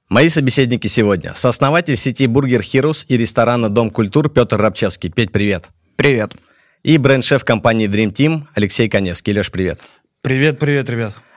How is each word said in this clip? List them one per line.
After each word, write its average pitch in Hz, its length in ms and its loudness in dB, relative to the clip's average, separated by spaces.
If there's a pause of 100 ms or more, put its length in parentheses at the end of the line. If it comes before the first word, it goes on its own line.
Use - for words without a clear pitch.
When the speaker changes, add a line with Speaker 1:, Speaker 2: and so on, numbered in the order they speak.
Speaker 1:
Мои 139 200 4
собеседники 131 580 0
сегодня: 101 480 0
сооснователь 143 600 0
сети 131 300 -2
«Бургер 123 380 0
Хирус» 147 440 0
и 127 100 0
ресторана 117 520 0
«Дом 110 220 0
культур» 131 400 0
Петр 117 260 2
Рабчевский. 101 540 -2
Петь, 110 200 -2
привет. 98 380 -2 (260)
Speaker 2:
Привет. 127 400 0 (480)
Speaker 1:
И 151 160 4
бренд-шеф 135 440 2
компании 113 460 2
Dream 104 240 0
Team 151 300 0 (100)
Алексей 104 340 0
Коневский. 98 460 -2
Леш, 101 160 -2
привет. 90 320 -4 (400)
Speaker 3:
Привет, 135 380 0
привет, 143 280 -2
ребят. 117 280 -6 (220)